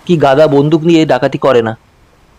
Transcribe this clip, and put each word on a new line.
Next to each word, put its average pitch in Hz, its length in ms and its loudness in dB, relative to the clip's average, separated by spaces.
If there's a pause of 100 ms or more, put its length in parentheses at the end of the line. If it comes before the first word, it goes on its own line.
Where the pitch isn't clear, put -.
কি 175 100 0
গাদা 143 300 2
বন্দুক 151 360 0
নিয়ে 160 240 0
ডাকাতি 139 320 -2
করে 131 240 0
না। 113 140 -6 (640)